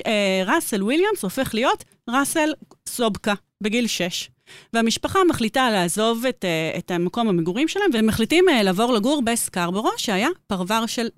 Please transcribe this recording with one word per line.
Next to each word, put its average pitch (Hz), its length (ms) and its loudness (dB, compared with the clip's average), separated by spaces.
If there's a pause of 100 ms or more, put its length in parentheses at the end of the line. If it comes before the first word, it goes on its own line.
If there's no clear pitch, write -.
אה, 196 400 2
ראסל 233 360 0
וויליאמס 339 400 0
הופך 247 300 -4
להיות 277 300 0 (260)
ראסל 302 440 0 (360)
סובקה, 220 440 -2 (300)
בגיל 220 240 0
שש. - 420 -4 (440)
והמשפחה 233 460 0 (100)
מחליטה 247 400 0
לעזוב 220 560 0
את, 247 200 -4
אה, 160 320 -2
את 175 140 -8
המקום 180 360 0
המגורים 180 400 0
שלהם, 381 260 0
והם 220 140 2
מחליטים, 294 420 4
אה, 240 140 4
לעבור 208 300 2
לגור 254 280 2
בסקרבורו, 220 760 -2
שהיה 214 320 0 (180)
פרבר 208 380 -2
של 226 220 -4 (100)